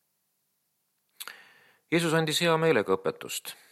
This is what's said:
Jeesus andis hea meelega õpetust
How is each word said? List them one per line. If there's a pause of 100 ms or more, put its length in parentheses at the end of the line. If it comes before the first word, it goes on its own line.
(1900)
Jeesus
andis
hea
meelega
õpetust (200)